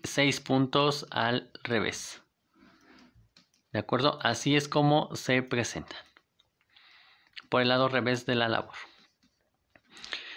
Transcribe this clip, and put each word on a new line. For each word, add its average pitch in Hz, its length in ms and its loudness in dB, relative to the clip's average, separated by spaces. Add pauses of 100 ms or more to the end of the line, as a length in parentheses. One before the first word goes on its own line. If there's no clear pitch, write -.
seis 139 340 0
puntos 139 720 2
al 120 400 -2 (100)
revés. - 640 -4 (1500)
¿De 107 60 -2
acuerdo? 127 440 0
Así 120 320 2
es 147 140 0
como 147 440 4
se 127 300 0
presenta. 117 540 -4 (1500)
Por 123 140 2
el 123 40 2
lado 127 220 2
revés 123 360 0
de 127 100 0
la 117 120 2
labor. 110 280 -4 (1600)